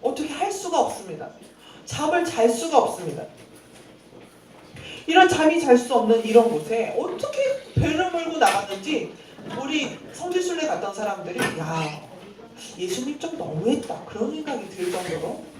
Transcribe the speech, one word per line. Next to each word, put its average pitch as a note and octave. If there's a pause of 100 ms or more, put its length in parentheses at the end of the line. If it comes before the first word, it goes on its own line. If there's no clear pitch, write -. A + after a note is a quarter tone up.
어떻게 C#4+
할 F#4
수가 E4+
없습니다. - (560)
잠을 E4+
잘 E4+
수가 E4
없습니다. F3 (1800)
이런 F4+
잠이 D#4+
잘 B3+
수 B3+
없는 A3
이런 A3+
곳에 -
어떻게 - (360)
배를 D#4+
몰고 E4
나갔는지 G3+ (480)
우리 C#4 (160)
성지순례 F4
갔던 G3+
사람들이 F#3 (200)
"야, D#3+ (800)
예수님 B3
좀 E4
너무했다." -
그런 A3
생각이 C#4
들 F3+
정도로 D#3+ (160)